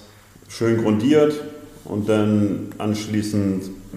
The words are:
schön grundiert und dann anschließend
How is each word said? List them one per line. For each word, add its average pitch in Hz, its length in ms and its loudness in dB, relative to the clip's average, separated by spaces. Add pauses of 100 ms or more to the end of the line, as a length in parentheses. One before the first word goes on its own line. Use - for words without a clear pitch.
(480)
schön 113 360 0
grundiert 143 500 4 (500)
und 104 240 -4
dann 104 680 2
anschließend 104 960 -2 (260)